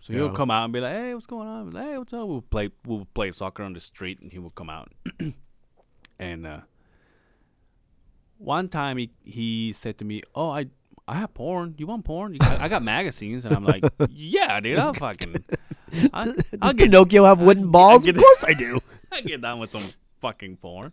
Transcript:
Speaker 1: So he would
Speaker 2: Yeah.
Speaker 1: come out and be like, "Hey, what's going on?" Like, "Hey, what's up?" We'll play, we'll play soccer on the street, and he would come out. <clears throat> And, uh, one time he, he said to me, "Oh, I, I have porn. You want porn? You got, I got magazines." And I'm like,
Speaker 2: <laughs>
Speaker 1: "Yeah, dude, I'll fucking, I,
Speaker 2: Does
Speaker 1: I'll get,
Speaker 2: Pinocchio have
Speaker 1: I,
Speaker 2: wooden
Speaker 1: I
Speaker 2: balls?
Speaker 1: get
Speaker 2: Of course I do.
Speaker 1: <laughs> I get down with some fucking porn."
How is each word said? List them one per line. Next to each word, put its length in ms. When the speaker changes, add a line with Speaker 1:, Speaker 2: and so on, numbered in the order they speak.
Speaker 1:
So 140
he 60
would 100
Speaker 2:
Yeah. 60
Speaker 1:
come 160
out 120
and 80
be 80
like, 140
"Hey, 200
what's 120
going 220
on?" 220
Like, 140
"Hey, 140
what's 140
up?" 160
We'll 140
play, 280
we'll 260
play 200
soccer 320
on 100
the 60
street, 400
and 120
he 60
would 160
come 160
out. 220
<clears throat> 60
And, 260
uh, 140
one 300
time 300
he, 120
he 480
said 260
to 60
me, 180
"Oh, 160
I, 160
I 80
have 180
porn. 440
You 80
want 180
porn? 280
You 60
got, 220
I 80
got 140
magazines." 640
And 100
I'm 100
like, 200
Speaker 2:
<laughs> 120
Speaker 1:
"Yeah, 500
dude, 180
I'll 160
fucking, 500
I, 120
Speaker 2:
Does 120
Speaker 1:
I'll 100
get, 180
Speaker 2:
Pinocchio 340
have 180
Speaker 1:
I, 20
Speaker 2:
wooden 200
Speaker 1:
I 60
Speaker 2:
balls? 340
Speaker 1:
get 120
Speaker 2:
Of 60
course 220
I 100
do. 260
Speaker 1:
<laughs> 160
I 100
get 200
down 160
with 120
some 140
fucking 380
porn." 340